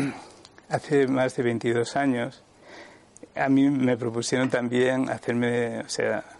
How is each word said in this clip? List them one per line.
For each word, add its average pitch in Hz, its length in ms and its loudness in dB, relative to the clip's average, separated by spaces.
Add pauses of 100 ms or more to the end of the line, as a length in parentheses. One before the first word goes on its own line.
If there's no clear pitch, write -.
(220)
<clears throat> - 480 -20
hace 139 360 2
más 131 300 0
de 135 60 0
veintidós 117 540 0
años, 131 460 -2 (920)
a 139 160 0
mí 135 180 6
me 127 300 2
propusieron 120 500 0
también 123 600 0
hacerme, 120 720 -2
o - 100 -12
sea, 110 340 -2 (160)